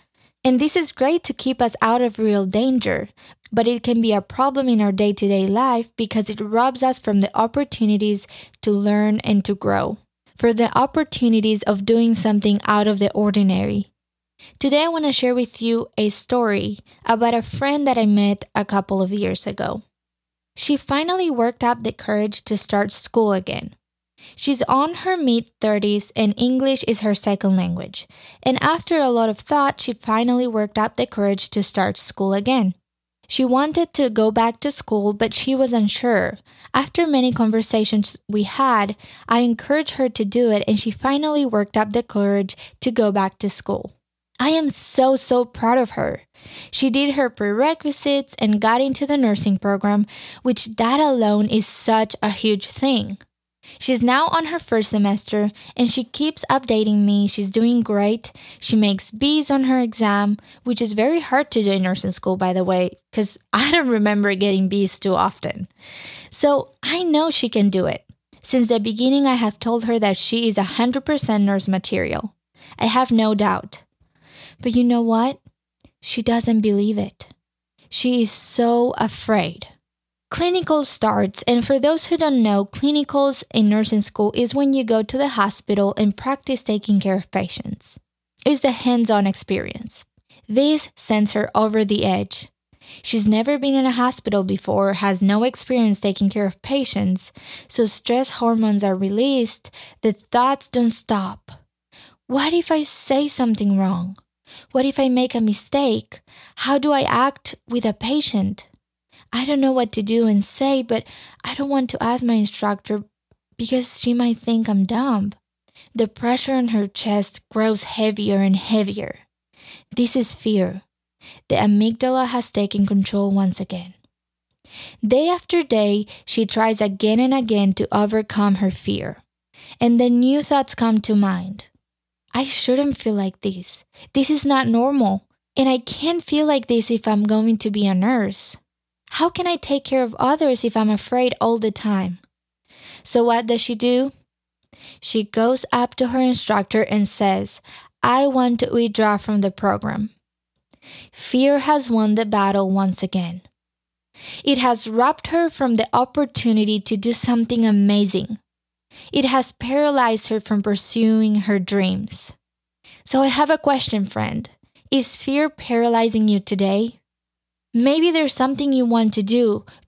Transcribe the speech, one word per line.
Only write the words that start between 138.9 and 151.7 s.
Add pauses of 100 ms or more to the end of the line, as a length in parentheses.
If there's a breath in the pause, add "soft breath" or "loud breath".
How
can
I
take
care
of
others
if
I'm
afraid
all
the
time?" (840 loud breath)
So
what
does
she
do? (880 loud breath)
She
goes
up
to
her
instructor
and
says, (400 loud breath)
"I
want
to
withdraw
from
the
program." (1000 loud breath)
Fear
has